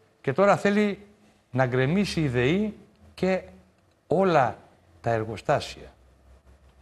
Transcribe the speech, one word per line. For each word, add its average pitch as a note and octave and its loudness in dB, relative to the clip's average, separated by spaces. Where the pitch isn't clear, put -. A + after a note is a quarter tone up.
και C#3 -4
τώρα F#3+ 4
θέλει G3+ 0
να B2+ 0
γκρεμίσει C#3 0
η D3+ -2
δεή D3+ 0
και F#3 -2
όλα D#3 2
τα A#2+ -4
εργοστάσια, A2+ -4